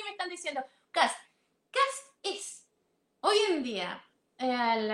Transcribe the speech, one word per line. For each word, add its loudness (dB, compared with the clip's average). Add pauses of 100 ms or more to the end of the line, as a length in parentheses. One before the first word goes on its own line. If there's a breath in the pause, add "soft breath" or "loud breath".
me -8
están -6
diciendo, -8 (280 soft breath)
"Kast, 2 (540)
Kast 0 (160)
es, -6 (540)
hoy 4 (120)
en 0
día, -6 (320)
el 2